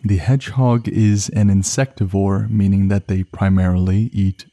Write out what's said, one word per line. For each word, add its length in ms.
The 140
hedgehog 680
is 420
an 200
insectivore, 1000
meaning 380
that 200
they 160
primarily 880
eat 420